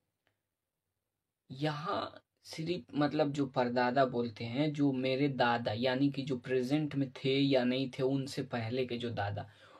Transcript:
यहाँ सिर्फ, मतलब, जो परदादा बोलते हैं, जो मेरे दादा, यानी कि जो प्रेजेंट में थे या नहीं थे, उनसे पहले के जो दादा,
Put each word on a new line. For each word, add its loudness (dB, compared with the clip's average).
यहाँ -4
सिर्फ, -6
मतलब, 2
जो 0
परदादा 2
बोलते -2
हैं, 0
जो 2
मेरे 2
दादा, 2
यानी 2
कि -4
जो -4
प्रेजेंट 0
में 0
थे 0
या 4
नहीं 0
थे, -6
उनसे 0
पहले -4
के -4
जो -6
दादा, -4